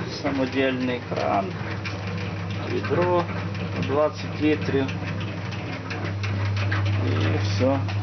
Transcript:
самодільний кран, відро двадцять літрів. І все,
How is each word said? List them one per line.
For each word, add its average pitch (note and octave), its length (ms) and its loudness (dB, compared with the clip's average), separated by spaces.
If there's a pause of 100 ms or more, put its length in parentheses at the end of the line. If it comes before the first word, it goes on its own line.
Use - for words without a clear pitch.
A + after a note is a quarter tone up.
(220)
самодільний B2+ 880 0
кран, - 360 0 (1200)
відро E3+ 540 2 (560)
двадцять C#3 640 0
літрів. C#3+ 440 4 (2250)
І G2+ 360 2
все, C3+ 360 2 (240)